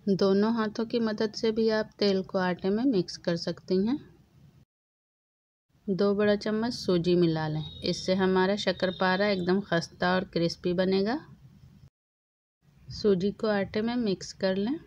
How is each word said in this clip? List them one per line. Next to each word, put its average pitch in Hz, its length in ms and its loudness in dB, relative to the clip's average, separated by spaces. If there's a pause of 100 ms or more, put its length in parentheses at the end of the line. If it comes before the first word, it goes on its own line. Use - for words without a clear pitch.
(100)
दोनों 196 440 4
हाथों 220 320 -2
की 233 140 -2
मदद 220 320 -2
से 226 200 -2
भी 220 180 2
आप 214 280 0
तेल 196 240 2
को 190 160 -4
आटे 180 320 0
में 220 140 0
मिक्स 202 340 0
कर 170 180 -2
सकती 175 400 -4 (100)
हैं। 262 100 0 (1900)
दो 202 280 0
बड़ा 208 220 2
चम्मच 220 380 -4
सूजी 175 420 2
मिला 160 320 2
लें, 156 160 -4 (160)
इससे 180 360 -2
हमारा 185 420 2
शक्करपारा 185 680 0
एकदम 185 340 0
खस्ता 180 520 -2
और 185 120 0
क्रिस्पी 170 480 -2
बनेगा। 190 440 0 (1700)
सूजी 202 440 0
को - 160 -6
आटे 208 340 -2
में 233 140 -2
मिक्स 208 380 -2
कर 190 220 0
लें। 233 300 -2